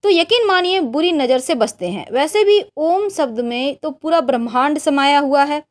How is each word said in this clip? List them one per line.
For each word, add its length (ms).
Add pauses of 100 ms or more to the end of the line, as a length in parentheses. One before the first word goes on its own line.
तो 80
यकीन 360
मानिए 340
बुरी 320
नज़र 260
से 160
बचते 360
हैं। 220
वैसे 320
भी 160 (160)
ओम 320
शब्द 320
में 360
तो 140
पूरा 300
ब्रह्मांड 580
समाया 400
हुआ 260
है 260